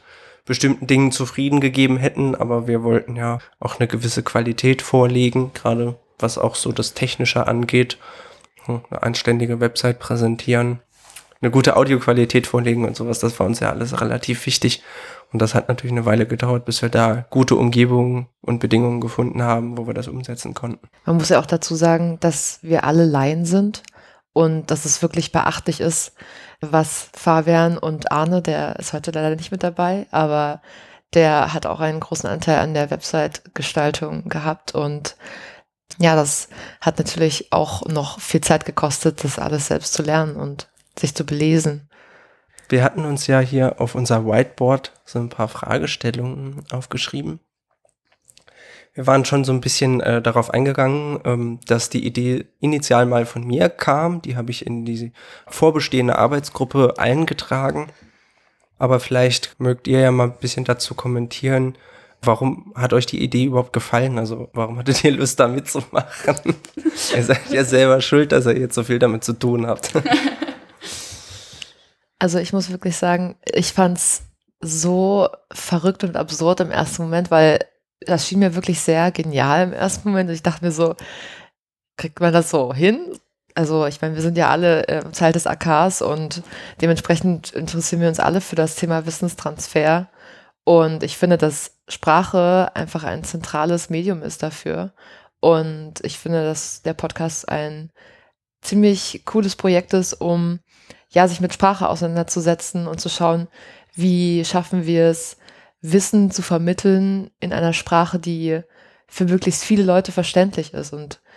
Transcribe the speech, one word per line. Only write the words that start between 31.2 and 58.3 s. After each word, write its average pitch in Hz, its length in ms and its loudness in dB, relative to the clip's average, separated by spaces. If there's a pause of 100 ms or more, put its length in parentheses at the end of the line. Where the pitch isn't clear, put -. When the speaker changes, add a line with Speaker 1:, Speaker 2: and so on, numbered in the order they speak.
Speaker 2:
hat 156 100 -4
auch 85 140 -4
einen 156 200 -2
großen - 300 -6
Anteil 160 300 0
an 156 160 0
der 147 160 -2
Website-Gestaltung 151 1400 -4
gehabt 156 460 -6
und 147 420 -6 (800)
ja, 170 180 4
das 147 340 0 (320)
hat - 180 0
natürlich 160 520 -2
auch - 360 0
noch 151 320 -4
viel - 220 0
Zeit 156 240 0
gekostet, 151 580 -2
das 139 160 -4
alles 147 280 -2
selbst 151 260 -2
zu 156 100 -2
lernen 151 320 0
und 143 340 -10 (300)
sich 143 160 -2
zu 151 100 -4
belesen. 151 640 0 (800)
Speaker 1:
Wir 127 140 4
hatten 151 220 0
uns 143 200 -4
ja 135 140 4
hier 131 420 0
auf 117 140 -4
unser 117 320 0
Whiteboard 131 640 0 (120)
so - 140 -10
ein 120 120 -4
paar 110 180 -4
Fragestellungen 135 1200 -6
aufgeschrieben. 139 680 -8 (1600)
Wir 131 80 -8
waren 131 200 4
schon 139 180 2
so 131 100 0
ein 127 80 0
bisschen, 127 400 0
äh, 117 220 0
darauf 117 260 0
eingegangen, 139 720 0
ähm, 120 440 -4
dass 117 240 0
die - 120 -2
Idee 123 440 -2 (120)
initial 139 460 2
mal 120 220 2
von 120 180 -10
mir 151 240 2
kam. 165 540 0
Die 127 120 -8
habe 120 140 -6
ich - 160 -10
in 117 200 -6
die 117 260 -6 (340)
vorbestehende 139 720 2
Arbeitsgruppe 135 800 2
eingetragen. 147 920 -2 (880)